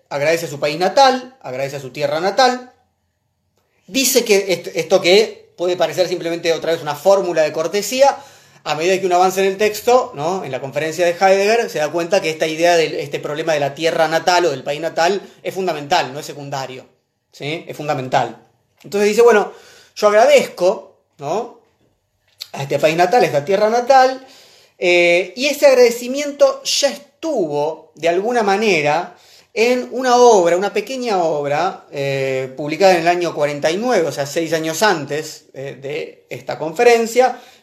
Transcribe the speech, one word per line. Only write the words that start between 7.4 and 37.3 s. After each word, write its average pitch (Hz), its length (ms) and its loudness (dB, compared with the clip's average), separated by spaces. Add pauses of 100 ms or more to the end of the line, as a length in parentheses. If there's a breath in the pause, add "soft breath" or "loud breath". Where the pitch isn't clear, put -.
de 151 100 0
cortesía, 208 680 0 (460 loud breath)
a 151 120 -4
medida 180 240 0
que 190 60 -4
uno 175 100 0
avanza 185 260 2
en 190 60 2
el 190 100 -2
texto, 214 580 0
¿no? 170 300 -6
En 135 60 -10
la 127 100 -6
conferencia 151 440 -4
de 175 60 2
Heidegger, 196 580 2
se 156 100 -6
da 147 120 -2
cuenta 170 300 0
que 160 80 -4
esta 156 180 -2
idea 165 300 2
de 160 240 0
este 143 180 -8
problema 151 340 -4
de 147 60 0
la 135 140 -2
tierra 160 340 0
natal 175 380 2
o 156 60 0
del 131 120 -8
país 147 160 -6
natal 170 420 -2 (220 loud breath)
es 165 100 -8
fundamental, 151 600 -2
no 143 60 -12
es 151 60 -12
secundario, 139 600 -10 (460)
¿sí? 151 360 -10
Es 139 80 -12
fundamental. 131 720 -4 (380)
Entonces 202 260 0
dice, 214 120 2
Bueno, 208 300 4 (440 loud breath)
yo 214 120 2
agradezco, 208 880 2 (200)
¿no? 175 420 -8 (920)
a 139 120 -10
este 139 160 -2
país 160 160 2
natal, 180 280 4
a - 20 2
esta 143 200 0
tierra 202 240 2
natal, 262 560 2 (520 loud breath)
eh, 175 580 2
y 262 120 -2
ese 285 200 2
agradecimiento 269 960 2
ya - 260 -2
estuvo, 160 1080 -6
de 156 140 -2
alguna 214 340 0
manera, 180 720 0 (380 soft breath)
en 247 380 0
una 247 240 0
obra, 196 420 6
una 196 160 -2
pequeña 214 500 -4
obra, 156 680 -4
eh, 135 640 -4
publicada 160 380 2
en 170 80 0
el 165 60 -2
año 175 260 0
cuarenta 147 380 -2
y 180 60 -2
nueve, 214 300 0
o 139 40 -4
sea, 143 140 -4
seis 160 280 -6
años 160 300 -4
antes, 151 720 -4
eh, 135 260 -14
de 151 500 -12
esta 139 280 -10
conferencia, 233 840 2 (220 loud breath)